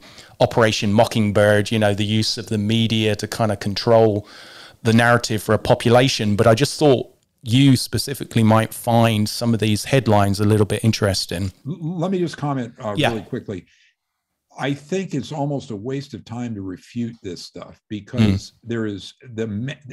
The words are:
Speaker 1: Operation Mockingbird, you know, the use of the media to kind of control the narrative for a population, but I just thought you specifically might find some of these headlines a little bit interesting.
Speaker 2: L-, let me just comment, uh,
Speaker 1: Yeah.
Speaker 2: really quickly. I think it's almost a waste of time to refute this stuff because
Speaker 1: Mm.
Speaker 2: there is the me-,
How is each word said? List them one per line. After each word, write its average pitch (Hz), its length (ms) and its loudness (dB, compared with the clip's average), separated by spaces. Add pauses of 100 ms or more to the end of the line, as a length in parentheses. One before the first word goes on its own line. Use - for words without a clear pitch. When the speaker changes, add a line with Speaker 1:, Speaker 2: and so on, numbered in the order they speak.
(400)
Speaker 1:
Operation 110 540 2
Mockingbird, 104 800 2
you 113 80 0
know, 104 140 2
the 104 120 -2
use 107 320 -2
of 113 100 -12
the 110 100 -2
media 110 580 0
to 107 120 -8
kind 110 240 -2
of 98 80 -6
control 107 640 2 (560)
the 110 120 2
narrative 117 500 2
for 110 100 0
a 104 60 2
population, 120 760 2
but 107 120 4
I 110 80 6
just - 240 -2
thought 143 280 4 (360)
you 131 320 6
specifically - 680 -2
might 110 300 4
find 113 540 2
some 117 260 -2
of 104 60 0
these 107 260 0
headlines 104 540 2
a 107 60 0
little 104 200 4
bit - 180 -4
interesting. 101 680 -2 (160)
Speaker 2:
L-, 156 100 -8 (220)
let 180 120 -2
me 185 80 -2
just 165 180 -4
comment, 135 420 -6
uh, 107 180 -6
Speaker 1:
Yeah. 127 120 0
Speaker 2:
really 113 120 -4
quickly. 110 440 -12 (920)
I 139 160 -4
think 185 400 -8
it's 135 180 -8
almost 143 400 -6
a 107 40 -8
waste 135 380 -10
of 95 120 -16
time 117 300 -10
to 98 60 -10
refute 113 640 -10
this 87 200 -12
stuff - 360 -20 (100)
because 104 600 -2
Speaker 1:
Mm. - 180 -20
Speaker 2:
there 113 160 -4
is 101 280 -10 (200)
the 110 140 -6
me-, 120 280 -8 (180)